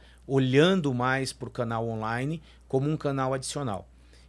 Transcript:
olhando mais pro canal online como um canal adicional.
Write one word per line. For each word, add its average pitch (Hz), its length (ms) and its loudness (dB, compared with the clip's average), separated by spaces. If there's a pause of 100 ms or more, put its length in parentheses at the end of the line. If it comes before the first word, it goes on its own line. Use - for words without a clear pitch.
(260)
olhando 139 680 4
mais 131 400 0
pro 113 180 -10
canal 117 360 -2
online 117 540 -4 (260)
como 135 220 0
um 156 80 0
canal 139 360 -2
adicional. 131 540 -6 (420)